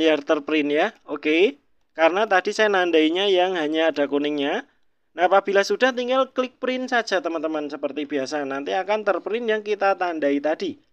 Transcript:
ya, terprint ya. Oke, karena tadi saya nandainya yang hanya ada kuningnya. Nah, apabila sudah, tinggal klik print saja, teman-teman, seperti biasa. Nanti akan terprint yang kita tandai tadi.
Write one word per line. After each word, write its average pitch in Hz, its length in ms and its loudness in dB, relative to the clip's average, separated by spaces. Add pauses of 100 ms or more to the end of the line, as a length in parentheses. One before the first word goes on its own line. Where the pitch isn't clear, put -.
ya, 156 160 4
terprint 151 480 0
ya. 156 240 0 (160)
Oke, 165 560 0 (320)
karena 175 320 2
tadi 202 240 2
saya 214 160 2
nandainya 180 640 2
yang 185 240 2
hanya 156 400 0
ada 147 80 0
kuningnya. 147 640 -2 (480)
Nah, 175 160 2
apabila 196 320 2
sudah, 233 320 0
tinggal 247 400 0
klik 254 240 -6
print 254 320 -4
saja, 220 320 0
teman-teman, 156 480 -4
seperti 143 320 -6
biasa. 143 400 -4
Nanti 139 320 -6
akan 202 320 -2
terprint 214 400 -2
yang 214 160 -2
kita 196 320 0
tandai 151 480 -2
tadi. 160 320 -4 (180)